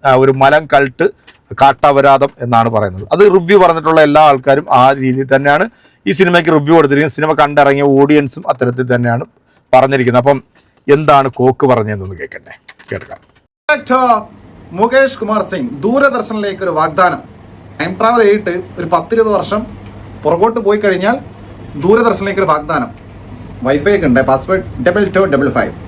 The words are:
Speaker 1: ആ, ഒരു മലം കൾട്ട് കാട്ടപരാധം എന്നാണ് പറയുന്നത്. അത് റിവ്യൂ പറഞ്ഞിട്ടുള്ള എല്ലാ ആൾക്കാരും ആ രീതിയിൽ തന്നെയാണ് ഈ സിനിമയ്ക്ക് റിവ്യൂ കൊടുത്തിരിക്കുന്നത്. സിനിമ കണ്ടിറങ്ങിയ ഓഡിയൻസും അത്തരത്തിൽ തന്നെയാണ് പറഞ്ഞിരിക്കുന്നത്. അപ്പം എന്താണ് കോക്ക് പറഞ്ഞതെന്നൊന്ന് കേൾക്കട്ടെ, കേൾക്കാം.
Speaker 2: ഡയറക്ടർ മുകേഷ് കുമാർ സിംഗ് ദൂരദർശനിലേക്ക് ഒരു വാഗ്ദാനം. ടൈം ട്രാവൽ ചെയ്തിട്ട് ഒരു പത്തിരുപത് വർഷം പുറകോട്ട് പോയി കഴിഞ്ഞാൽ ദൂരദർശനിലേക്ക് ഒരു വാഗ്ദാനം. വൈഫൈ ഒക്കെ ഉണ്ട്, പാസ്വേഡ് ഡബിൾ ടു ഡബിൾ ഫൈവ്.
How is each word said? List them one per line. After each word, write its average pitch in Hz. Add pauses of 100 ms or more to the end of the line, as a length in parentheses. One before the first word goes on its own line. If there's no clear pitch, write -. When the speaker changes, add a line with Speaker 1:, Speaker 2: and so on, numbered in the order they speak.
Speaker 1:
ആ, 131
ഒരു 135
മലം 147
കൾട്ട് 139 (520)
കാട്ടപരാധം 139 (100)
എന്നാണ് 117
പറയുന്നത്. 101
അത് 175 (140)
റിവ്യൂ 185
പറഞ്ഞിട്ടുള്ള 160
എല്ലാ 151
ആൾക്കാരും 139 (140)
ആ 123 (200)
രീതിയിൽ 131
തന്നെയാണ് 143 (440)
ഈ - (100)
സിനിമയ്ക്ക് 175
റിവ്യൂ 143
കൊടുത്തിരിക്കുന്നത്. 147
സിനിമ 156
കണ്ടിറങ്ങിയ 143 (140)
ഓഡിയൻസും 143
അത്തരത്തിൽ 123
തന്നെയാണ് 120 (500)
പറഞ്ഞിരിക്കുന്നത്. 127
അപ്പം 139 (600)
എന്താണ് 143 (120)
കോക്ക് 127
പറഞ്ഞതെന്നൊന്ന് 104
കേൾക്കട്ടെ, - (380)
കേൾക്കാം. - (500)
Speaker 2:
ഡയറക്ടർ 254 (680)
മുകേഷ് 254
കുമാർ 214
സിംഗ് 147 (140)
ദൂരദർശനിലേക്ക് 226
ഒരു 170
വാഗ്ദാനം. 160 (600)
ടൈം 170
ട്രാവൽ 226
ചെയ്തിട്ട് 202 (240)
ഒരു 170
പത്തിരുപത് 220
വർഷം 202 (640)
പുറകോട്ട് 196
പോയി 208
കഴിഞ്ഞാൽ 196 (680)
ദൂരദർശനിലേക്ക് 202
ഒരു 170
വാഗ്ദാനം. 147 (760)
വൈഫൈ 147
ഒക്കെ 165
ഉണ്ട്, 123 (100)
പാസ്വേഡ് 185 (220)
ഡബിൾ 196 (120)
ടു 185 (140)
ഡബിൾ 139
ഫൈവ്. 101 (120)